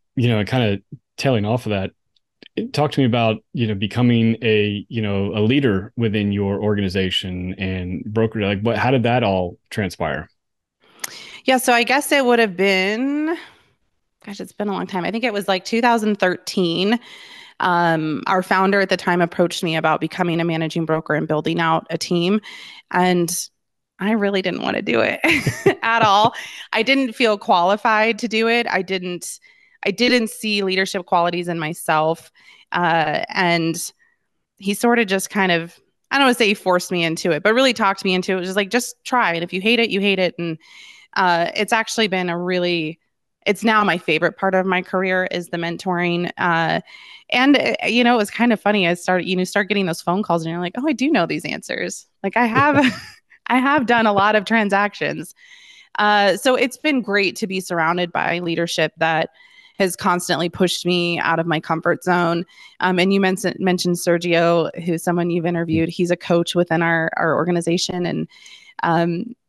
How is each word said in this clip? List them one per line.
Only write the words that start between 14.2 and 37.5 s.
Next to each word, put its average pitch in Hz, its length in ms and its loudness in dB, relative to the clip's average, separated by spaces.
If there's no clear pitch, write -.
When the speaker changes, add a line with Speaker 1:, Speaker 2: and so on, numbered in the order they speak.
Speaker 2:
gosh, 202 160 -14
it's 185 120 -14
been 208 160 -4
a 202 40 -2
long 175 140 -4
time. 170 180 -4
I 175 60 -2
think 220 140 -4
it 233 80 -2
was, 202 160 -6
like, 185 160 0
two 226 160 -2
thousand 220 380 2
thirteen. 185 840 0
Um, 165 680 2
our 185 160 2
founder 196 380 2
at 190 80 0
the 185 80 0
time 175 240 0
approached 170 420 0
me 160 140 -2
about 160 240 2
becoming 170 400 -2
a 165 40 0
managing 160 420 -2
broker 160 280 -2
and 156 140 -2
building 156 320 0
out 160 300 2
a 165 80 -4
team. 180 420 0
And 180 440 2
I 202 140 -2
really 202 300 0
didn't 185 200 -4
wanna - 200 -2
do 233 200 0
it - 180 -2
<laughs> - 40 -20
at 226 200 2
all. 214 320 4
I 220 100 0
didn't 262 320 0
feel 214 240 2
qualified 214 840 2
to 233 80 -4
do 220 200 0
it. 233 220 2
I 190 120 0
didn't, 180 580 -8
I 196 60 0
didn't 233 400 2
see 208 320 -4
leadership 190 440 -2
qualities 175 420 0
in 170 100 -4
myself. 160 720 -2
Uh, 165 580 0
and 170 600 -2
he 196 160 -4
sort 240 240 2
of 226 80 2
just 190 240 -2
kind 190 220 2
of, 170 260 -4
I 269 80 0
don't 277 80 4
wanna 247 80 4
say 220 140 2
he 208 60 2
forced 180 360 0
me 175 140 -2
into 165 260 -2
it, 156 120 0
but 220 120 2